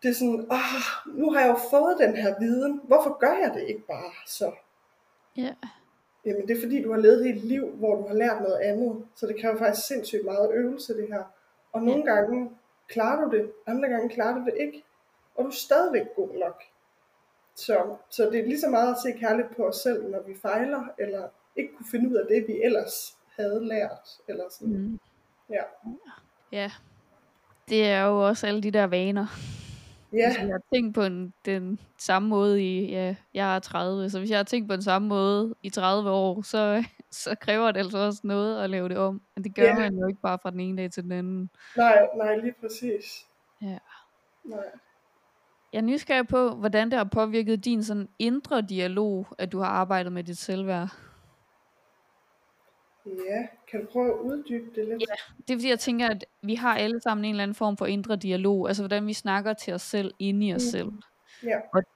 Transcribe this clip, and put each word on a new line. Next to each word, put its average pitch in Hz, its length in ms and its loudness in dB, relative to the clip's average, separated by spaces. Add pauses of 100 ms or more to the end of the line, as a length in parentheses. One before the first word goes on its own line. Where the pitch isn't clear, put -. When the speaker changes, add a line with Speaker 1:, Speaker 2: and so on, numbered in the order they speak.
Speaker 1:
det 254 80 2
er 240 40 0
sådan, 233 360 0
"Åh, 254 640 -4
nu 302 160 2
har 277 100 4
jeg 254 80 8
jo 240 100 4 (120)
fået 320 280 6
den 254 180 4
her 202 240 0
viden. 254 440 0
Hvorfor 294 340 6
gør 269 140 4
jeg 370 220 2
det - 140 -4
ikke 214 180 -8
bare 170 240 -10 (160)
så?" 175 260 -4 (840)
Speaker 2:
Ja. 254 180 -6 (720)
Speaker 1:
Jamen, 202 240 -4
det 233 80 2
er 233 40 -4
fordi, 247 220 -2
du 220 100 -2
har 220 80 0
levet 240 300 10
et 214 140 -2
liv, 262 260 -2
hvor 214 240 0
du 196 120 -4
har 202 80 -6
lært 220 280 2
noget 190 160 0
andet. 214 560 -2
Så - 120 -6
det 214 140 -4
kræver 220 180 0
faktisk 208 280 0
sindssygt 220 380 -4
meget 202 300 2
øvelse, 247 420 -2
det 214 120 -4
her. 202 160 -6 (480)
Og 226 100 -4
nogle 269 240 2
Speaker 2:
Ja. 233 80 4
Speaker 1:
gange 233 360 2 (380)
klarer 254 360 2
du 233 120 0
det, 214 160 0 (140)
andre 262 220 -2
gange 233 200 0
klarer 233 300 -2
du 247 60 -6
det 254 160 -2
ikke. 294 240 -6 (500)
Og 247 100 -2
du 269 40 -4
er 269 40 -8
stadigvæk 285 540 2 (100)
god 190 120 -2 (100)
nok. 175 240 -4 (920)
Så, 202 420 0 (140)
så - 200 0
det 226 100 0
er 214 60 -2
lige 294 140 -2
så 302 100 0
meget 240 240 4
at 240 80 -6
se 247 160 -2
kærligt 233 380 0
på 233 100 -2
os 190 100 -2
selv, 226 320 -2
når 190 140 -6
vi 190 200 -14
fejler, 240 420 -2 (140)
eller 196 300 -6 (280)
ikke - 200 -6
kunne - 140 -18
finde 240 200 0
ud 247 40 -2
af 202 140 2
det, 220 200 4
vi 208 140 -2
ellers - 560 -2 (180)
havde 214 320 -2
lært, - 400 -4 (200)
eller 180 220 -8
sådan. 220 260 -4
Speaker 2:
Mm. 208 240 -6 (500)
Speaker 1:
Ja. 202 120 -2 (920)
Speaker 2:
Ja. 202 180 -4 (1000)
Det 220 200 4
er 196 160 4
jo 202 240 4
også 220 180 0
alle 208 160 0
de 208 80 0
der 202 160 4
vaner. 196 400 0 (840)
Speaker 1:
Ja. 226 200 6
Speaker 2:
Hvis 208 120 -2
vi 202 60 -2
har 185 100 -2 (140)
tænkt 233 200 2
på 220 80 2
en, 180 300 -2 (120)
den 190 360 -4 (180)
samme 220 300 2
måde 202 340 4
i, 185 300 -2
ja, 185 240 -2 (180)
jeg 190 220 0
er - 20 0
tredive, 190 520 -4
så 196 80 -6
hvis 202 120 -4
jeg 214 80 2
har 202 60 2
tænkt 220 240 -2
på 202 40 -2
den 190 100 -2
samme 202 260 2
måde 202 540 2
i 196 80 -10
tredive 196 400 0
år, 190 320 2
så, 214 500 0
<laughs> - 180 -20
så - 300 -6
kræver 220 320 2
det 190 80 -2
altså 196 180 -4
også 208 260 -2
noget 208 400 -2
at 190 60 -2
lave 180 180 -2
det 180 80 -4
om. 190 240 -2 (140)
Men 190 100 -8
det 196 100 -8
gør - 80 2
Speaker 1:
Ja. 226 120 8
Speaker 2:
man 208 240 0
jo 185 80 -2
ikke 196 140 -4
bare 185 220 -2
fra 185 80 -6
den 180 100 -8
ene 185 220 -4
dag 180 80 -4
til 180 120 -10
den 180 100 -6
anden. 185 380 -4 (260)
Speaker 1:
Nej, 220 400 8
nej, 214 200 2
lige 233 240 -4
præcis. 220 640 -8 (360)
Speaker 2:
Ja. 190 160 -8 (640)
Speaker 1:
Nej. 208 200 -10 (1080)
Speaker 2:
Jeg 214 60 -2
er 220 40 0
nysgerrig 262 460 0
på, 254 220 4
hvordan 214 400 0
det 254 80 0
har 208 60 2
påvirket 220 600 0
din 226 200 0
sådan 208 240 -4 (100)
indre 240 440 0
dialog, 190 640 -2 (120)
at 180 140 -6
du 185 60 -4
har 190 120 0
arbejdet 185 420 0
med 175 120 -6
dit 170 140 -10
selvværd. 190 500 -4 (2250)
Speaker 1:
Ja, 196 400 -6 (240)
kan 208 100 -6
du 208 120 -10
prøve 247 220 0
at - 60 -4
uddybe 240 540 -6
det 220 140 -4
lidt? 226 140 -4
Speaker 2:
Ja, 214 120 -4 (340)
det 254 60 0
er 240 40 -2
fordi, 240 100 -2
jeg 240 100 2
tænker, 233 320 0
at 202 140 -4 (180)
vi 208 120 -2
har 233 220 2
alle 220 260 0
sammen 214 220 -2
en 214 60 -2
eller 208 120 -2
anden 202 120 -4
form 208 220 -2
for 196 100 -2
indre 202 300 -2
dialog, 190 520 0
altså 196 140 0
hvordan 208 240 -2
vi 214 60 -4
snakker 202 400 -2
til 208 220 -6
os 185 80 -6
selv 202 360 -4
inde 202 280 0
i 185 80 0
os 247 100 0
Speaker 1:
Mm. 240 60 -2
Speaker 2:
selv. 214 220 -4 (520)
Speaker 1:
Ja. 214 160 0 (140)
Speaker 2:
Og 190 80 6 (140)